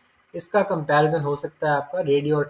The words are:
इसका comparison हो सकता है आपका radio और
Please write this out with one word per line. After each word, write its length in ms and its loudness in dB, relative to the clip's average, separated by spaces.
इसका 280 -2
comparison 580 0
हो 160 -2
सकता 340 -4
है 60 2
आपका 240 -4
radio 360 2
और 140 2